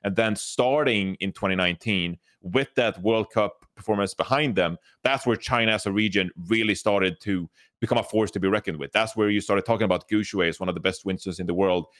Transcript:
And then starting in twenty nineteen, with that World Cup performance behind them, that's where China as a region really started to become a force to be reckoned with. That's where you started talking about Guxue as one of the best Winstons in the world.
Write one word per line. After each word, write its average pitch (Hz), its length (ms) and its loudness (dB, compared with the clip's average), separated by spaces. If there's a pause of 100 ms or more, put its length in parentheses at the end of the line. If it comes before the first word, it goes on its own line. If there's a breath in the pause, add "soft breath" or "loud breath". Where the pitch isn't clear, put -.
And 98 120 -4
then 110 200 2
starting 123 840 0
in 95 120 -4
twenty 95 240 -2
nineteen, 87 640 -2 (240)
with 117 320 -2
that 110 260 0
World 110 300 0
Cup - 340 -2 (100)
performance 101 380 -2
behind 135 420 0
them, 85 220 2 (260 soft breath)
that's 131 220 0
where 113 120 2
China 117 340 0
as 107 160 0
a 101 40 0
region 98 380 2 (180)
really 107 280 2
started 98 460 0
to 92 280 -2 (300 soft breath)
become 120 180 0
a 107 60 4
force 107 260 0
to 101 100 -6
be 95 80 0
reckoned 95 300 0
with. 69 140 -10
That's 107 240 0
where 104 160 2
you 104 100 0
started 101 240 0
talking 110 200 2
about 90 220 0
Guxue 101 400 0
as 80 120 -4
one 92 100 -4
of 87 60 -4
the 85 60 -8
best 95 220 -2
Winstons 92 360 -6
in 87 80 -6
the 87 80 -2
world. 90 320 0 (120 soft breath)